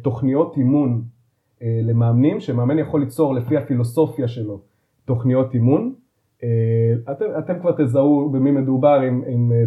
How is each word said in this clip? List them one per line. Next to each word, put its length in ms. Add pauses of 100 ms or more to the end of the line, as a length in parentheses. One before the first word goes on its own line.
תוכניות 560
אימון, 440 (600)
אה, 220
למאמנים, 560
שמאמן 400
יכול 220
ליצור 320
לפי 240
הפילוסופיה 680
שלו, 320 (460)
תוכניות 480
אימון. 400 (500)
אה, 60 (600)
אתם, 140 (140)
אתם 200
כבר 180
תזהו 520
במי 220
מדובר 560
אם, 160 (100)
אם, 180
אה, 140